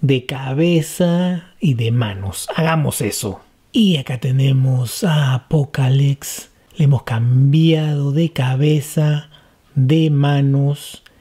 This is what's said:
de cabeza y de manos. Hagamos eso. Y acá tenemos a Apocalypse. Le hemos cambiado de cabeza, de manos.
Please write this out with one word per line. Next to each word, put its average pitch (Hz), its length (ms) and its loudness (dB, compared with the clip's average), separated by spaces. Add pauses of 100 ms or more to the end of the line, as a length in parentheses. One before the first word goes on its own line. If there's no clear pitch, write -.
de 131 240 0
cabeza 170 1160 -2 (160)
y 143 140 2
de 113 180 -2
manos. 101 600 -4
Hagamos 160 460 0
eso. 101 400 -6 (320)
Y 196 240 2
acá 131 220 -6
tenemos 131 840 0
a 151 320 0
Apocalypse. 139 1120 -2 (280)
Le 160 80 0
hemos 139 200 2
cambiado 143 1080 2
de 160 180 0
cabeza, 147 1000 0 (440)
de 156 360 2
manos. 139 920 0 (180)